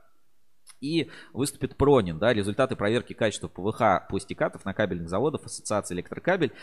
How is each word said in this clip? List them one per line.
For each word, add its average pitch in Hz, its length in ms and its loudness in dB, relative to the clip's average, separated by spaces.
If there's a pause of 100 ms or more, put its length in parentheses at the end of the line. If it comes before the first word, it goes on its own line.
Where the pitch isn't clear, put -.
(800)
И 156 300 -2 (240)
выступит 135 420 -4
Пронин, 120 420 6
да, 104 140 4
результаты 107 460 0
проверки 110 340 0
качества 104 380 -2
П - 120 -14
В 98 120 0
Х 101 360 2
пластикатов - 540 -4
на 196 100 -6
кабельных 90 360 -2
заводах 117 360 0
Ассоциации - 480 -4
Электрокабель 160 680 -2